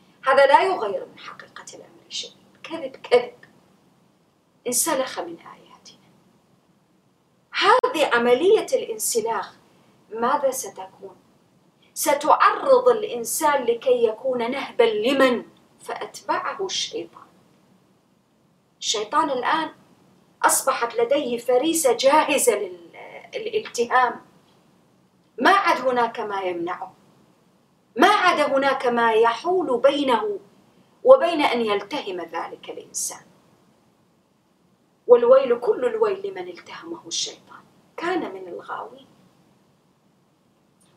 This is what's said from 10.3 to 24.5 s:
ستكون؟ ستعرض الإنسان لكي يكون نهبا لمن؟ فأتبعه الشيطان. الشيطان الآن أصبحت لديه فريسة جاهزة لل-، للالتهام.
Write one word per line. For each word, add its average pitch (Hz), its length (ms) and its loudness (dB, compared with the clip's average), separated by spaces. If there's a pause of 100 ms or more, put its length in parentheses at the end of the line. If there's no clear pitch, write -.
ستكون؟ 190 640 -12 (800)
ستعرض 285 960 4
الإنسان 240 760 0
لكي 233 420 2
يكون 240 460 -2
نهبا - 320 0
لمن؟ 233 600 2 (340)
فأتبعه - 880 -8
الشيطان. - 600 -8 (1600)
الشيطان 285 440 -2
الآن 294 400 -2 (720)
أصبحت - 520 -2
لديه 240 420 0
فريسة 254 560 0
جاهزة 269 640 2
لل-، - 800 -12
للالتهام. 233 840 -2 (1200)